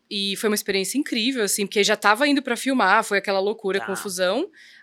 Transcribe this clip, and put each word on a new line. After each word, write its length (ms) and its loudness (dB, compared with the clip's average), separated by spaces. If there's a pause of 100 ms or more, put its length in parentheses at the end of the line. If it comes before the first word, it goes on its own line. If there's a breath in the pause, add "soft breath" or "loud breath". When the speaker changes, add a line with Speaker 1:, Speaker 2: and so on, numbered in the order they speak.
(140)
Speaker 1:
E 220 -4
foi 140 0
uma 40 2
experiência 440 -2
incrível, 440 -2
assim, 220 -2
porque 180 2
já 140 2
tava 320 4
indo 140 2
pra 120 -4
filmar, 480 2
foi 140 -2
aquela 240 0
loucura, 400 -2
Speaker 2:
Tá. 60 -6
Speaker 1:
confusão. 600 -2 (360 loud breath)